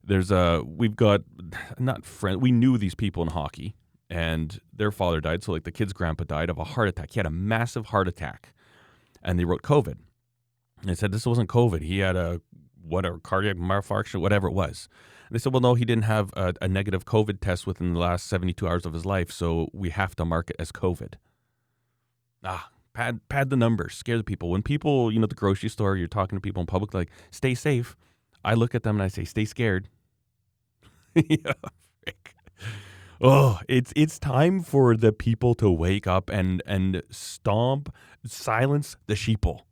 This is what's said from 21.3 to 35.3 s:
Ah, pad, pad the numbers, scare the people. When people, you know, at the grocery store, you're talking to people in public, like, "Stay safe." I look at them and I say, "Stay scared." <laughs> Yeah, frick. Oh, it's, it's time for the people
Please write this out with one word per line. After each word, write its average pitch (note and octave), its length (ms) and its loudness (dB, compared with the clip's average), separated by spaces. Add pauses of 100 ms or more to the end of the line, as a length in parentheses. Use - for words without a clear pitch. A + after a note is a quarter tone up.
Ah, F#2 280 -10 (240)
pad, A#2 340 -6
pad C#3 220 0
the C#3 60 2
numbers, A#2 380 2
scare A#2 220 -4
the A2 80 -2
people. E2+ 260 -6
When F#2+ 120 0
people, C#3 500 2
you A2+ 60 2
know, A2+ 60 4
at G#2+ 40 0
the - 60 -6
grocery G2 340 0
store, G2 300 -2
you're F2 100 -2
talking F#2+ 300 -4
to - 20 -6
people F#2 220 -4
in E2+ 40 -4
public, F#2+ 280 -4
like, F2 160 -2 (200)
"Stay C3 240 0
safe." A#2+ 400 -2 (480)
I G#2+ 120 2
look A#2 200 2
at A#2 100 -2
them G#2+ 120 0
and G2+ 60 0
I F#2+ 60 0
say, - 180 -6
"Stay G#2+ 180 -2
scared." G2+ 480 -2
<laughs> - 60 -20 (1300)
Yeah, D3 240 0 (520)
frick. - 300 -16 (840)
Oh, C3+ 380 6 (100)
it's, B2+ 280 0
it's D3+ 240 2
time D#3+ 420 2
for B2+ 340 6
the A2+ 160 6
people A#2 440 2